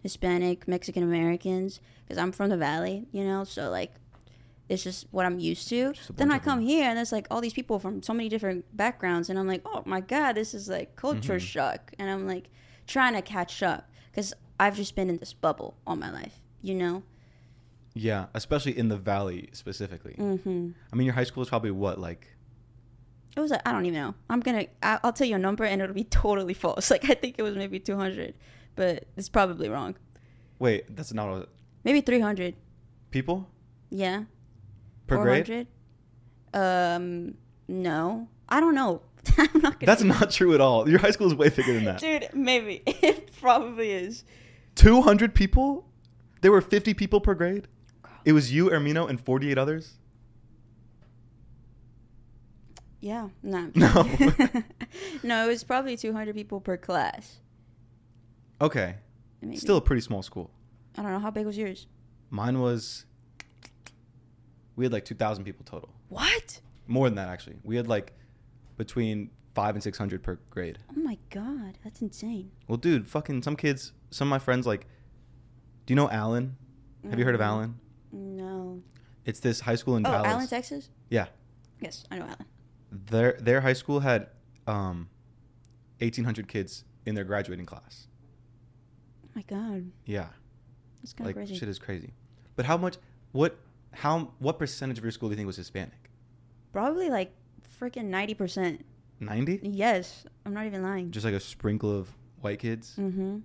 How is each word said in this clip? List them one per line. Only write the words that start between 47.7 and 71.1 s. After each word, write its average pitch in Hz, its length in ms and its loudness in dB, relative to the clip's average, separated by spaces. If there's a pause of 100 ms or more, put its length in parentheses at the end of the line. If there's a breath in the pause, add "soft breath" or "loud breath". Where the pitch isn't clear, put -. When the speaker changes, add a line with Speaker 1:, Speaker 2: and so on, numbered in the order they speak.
Speaker 1:
Girl. - 80 -20 (140 loud breath)
Speaker 2:
It 151 80 8
was 139 200 6
you, 170 160 6
Ermino, 151 400 2
and 127 120 -4
forty-eight 135 360 0
others? 151 360 -2 (3000)
Speaker 1:
Yeah, 214 260 -8 (120)
no, 190 160 -4
I'm 175 160 -6
Speaker 2:
No. 180 300 8
Speaker 1:
kidding. 254 640 2
<laughs> 359 540 -12
No, 226 220 0
it - 20 2
was 233 160 -2
probably 254 340 -4
two 220 160 -6
hundred 214 220 -6
people 208 260 -10
per 185 160 -4
class. 175 600 -4 (1200)
Speaker 2:
Okay. 107 340 0 (460)
Speaker 1:
Maybe. - 160 -10
Speaker 2:
Still 196 200 4
a 147 40 4
pretty 127 200 2
small 107 200 -6
school. 92 300 -12 (460)
Speaker 1:
I 208 40 -8
don't 208 100 -4
know. 185 80 -4
How 214 120 -6
big 214 160 -6
was 208 100 -8
yours? 202 300 -10 (420)
Speaker 2:
Mine 120 300 -2
was, 120 460 -4 (1700)
we 120 100 -2
had, 123 80 0
like, 104 120 -4
two 113 100 -10
thousand 107 300 -2
people 98 200 -14
total. - 240 -16 (200)
Speaker 1:
What? 277 520 -4 (260)
Speaker 2:
More 131 200 2
than 113 80 0
that, 95 140 -8
actually. 90 340 -14
We 110 120 -6
had, 120 120 -2
like, 107 260 -2 (640 soft breath)
between 110 540 -4 (240)
five 104 200 0
and 101 80 -6
six 101 140 -8
hundred 95 260 -6
per 90 160 -8 (100)
grade. 87 280 -10 (180)
Speaker 1:
Oh 285 60 -4
my 254 160 -4 (120)